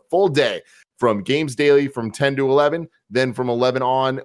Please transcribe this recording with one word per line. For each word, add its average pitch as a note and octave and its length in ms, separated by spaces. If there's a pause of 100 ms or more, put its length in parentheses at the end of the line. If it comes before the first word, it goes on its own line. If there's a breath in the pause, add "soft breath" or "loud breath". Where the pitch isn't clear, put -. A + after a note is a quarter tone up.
(100)
full F#3+ 180
day B2+ 340 (360 soft breath)
from G#2+ 240
Games C#3 340
Daily C#3+ 320
from A#2 220
ten C#3 260
to C3+ 140
eleven, D3 360 (220)
then B2+ 240
from B2 160
eleven B2+ 340
on, C3 420